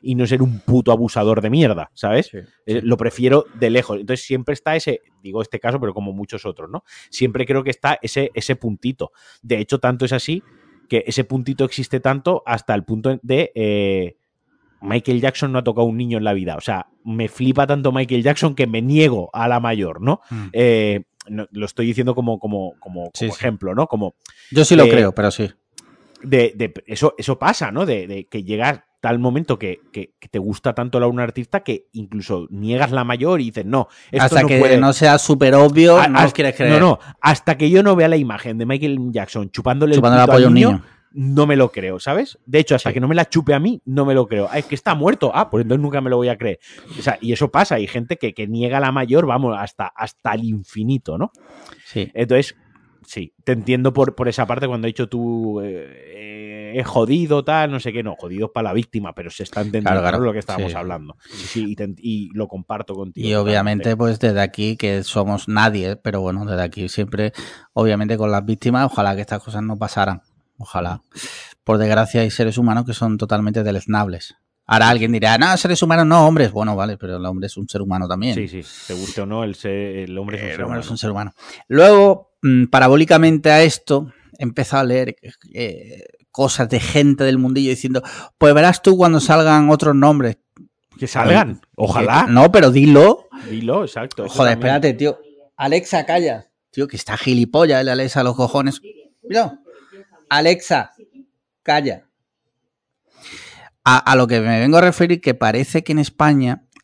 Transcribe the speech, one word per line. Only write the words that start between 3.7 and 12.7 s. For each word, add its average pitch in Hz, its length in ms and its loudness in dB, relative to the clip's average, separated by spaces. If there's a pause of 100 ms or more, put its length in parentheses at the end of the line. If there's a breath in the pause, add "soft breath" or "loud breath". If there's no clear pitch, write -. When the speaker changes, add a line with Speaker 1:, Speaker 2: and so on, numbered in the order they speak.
Speaker 1:
lejos. 117 280 -2
Entonces 113 280 -8
siempre 131 260 -6
está 156 240 -4
ese, 151 240 -6 (220)
digo 101 180 -8
este 107 180 -8
caso, 123 220 -4
pero 104 140 -6
como 98 180 -8
muchos 101 320 -12
otros, 82 260 -12
¿no? 151 140 -14 (240 soft breath)
Siempre 123 380 -4
creo 135 180 -2
que 135 60 -6
está 143 320 -2
ese, - 320 -4
ese 120 220 -4
puntito. 117 560 -8 (300 soft breath)
De 117 160 -2
hecho, 107 200 -4
tanto 123 260 -2
es 123 80 -2
así 151 300 -6 (440 soft breath)
que 120 200 -2
ese 123 180 -2
puntito 131 400 -4
existe 131 360 -6
tanto 139 440 -2
hasta 113 300 -4